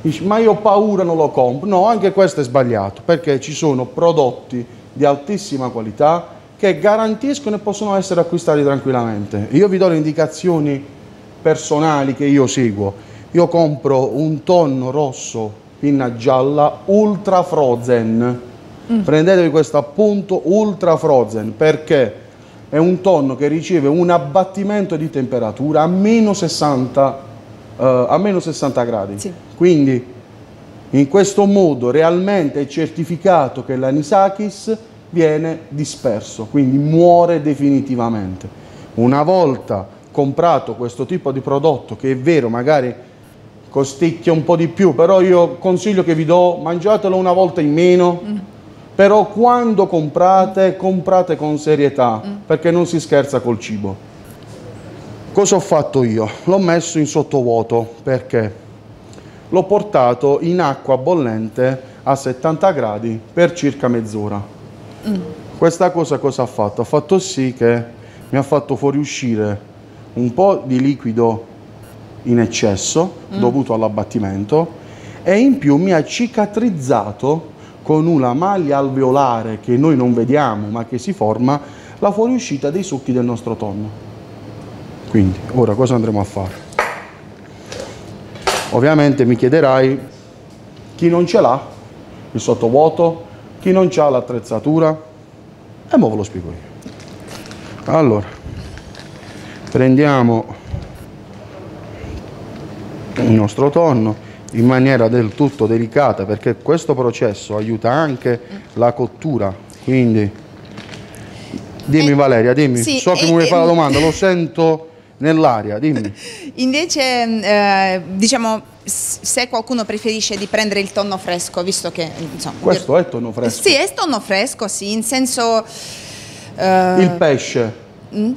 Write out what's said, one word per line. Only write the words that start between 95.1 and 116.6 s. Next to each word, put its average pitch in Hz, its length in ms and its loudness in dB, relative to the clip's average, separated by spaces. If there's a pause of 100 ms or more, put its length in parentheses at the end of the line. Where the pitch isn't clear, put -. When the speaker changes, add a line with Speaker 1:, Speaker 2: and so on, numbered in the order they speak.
Speaker 1:
e - 80 0
mo 156 140 4
ve 110 60 -4
lo 104 80 -4
spiego 90 260 -10
io. - 1400 -18
Allora, 123 340 2 (1400)
prendiamo 131 760 4 (2750)
il 120 120 2
nostro 110 400 4
tonno 123 540 2 (280)
in 113 140 2
maniera 127 420 4
del 113 260 0
tutto 139 320 0
delicata, 113 600 0
perché 104 300 -2
questo 156 380 0
processo 117 600 -4
aiuta 110 340 -2
anche 127 500 -2 (340)
la 120 180 2
cottura, 113 600 -4 (300)
quindi 117 460 2 (1500)
dimmi, 147 260 4
Speaker 2:
Eh, 143 40 4
Speaker 1:
Valeria, 127 380 4
dimmi, 131 300 2
Speaker 2:
sì, 262 160 0
Speaker 1:
so 180 140 2
che 180 100 0
Speaker 2:
eh, - 40 2
Speaker 1:
mi 160 40 2
vuoi 165 160 4
fare 170 180 4
la 170 60 4
Speaker 2:
ehm, 170 60 4
Speaker 1:
domanda, 143 240 2
lo 160 120 2
sento 165 760 0 (300)
nell'aria, 127 600 2
dimmi. 117 340 -2 (200)
Speaker 2:
<laughs> 294 240 -16
Invece, 294 440 -2 (420)